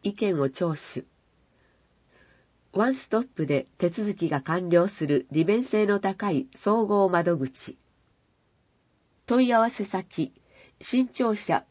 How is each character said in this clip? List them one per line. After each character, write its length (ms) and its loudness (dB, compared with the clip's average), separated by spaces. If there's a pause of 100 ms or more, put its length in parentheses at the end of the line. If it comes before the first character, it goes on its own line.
意 120 -4
見 260 0
を 80 2
聴 260 -2
取。 300 -10 (1700)
ワ 160 2
ン 60 0
ス 140 -14
ト 140 0
ッ 40 -10
プ 200 -6
で 200 0 (120)
手 100 2
続 260 -4
き 140 -2
が 120 -2
完 280 -4
了 180 6
す 200 -6
る 260 2
利 120 2
便 200 2
性 220 0
の 120 2
高 320 -2
い 240 0
総 320 0
合 220 4
窓 280 2
口。 400 -8 (1500)
問 220 4
い 40 0
合 80 6
わ 100 2
せ 140 -6
先、 480 -6 (480)
新 280 0
庁 260 -2
舎 360 -2